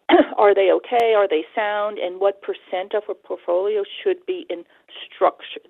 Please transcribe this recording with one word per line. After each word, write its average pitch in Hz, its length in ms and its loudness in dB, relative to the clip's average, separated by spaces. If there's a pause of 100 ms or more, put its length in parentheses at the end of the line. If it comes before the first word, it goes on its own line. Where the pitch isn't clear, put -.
<clears throat> 330 280 4
are 202 180 6
they 196 180 4
okay? 233 440 2
Are 202 100 4
they 160 180 0 (100)
sound? 208 440 -4
And 180 220 -6
what 196 220 0
percent 190 520 -8
of 208 140 -2
a 196 60 -6
portfolio 190 680 -4 (200)
should 185 240 -2
be 185 240 -6
in 170 140 -10 (480)
structure? - 580 -2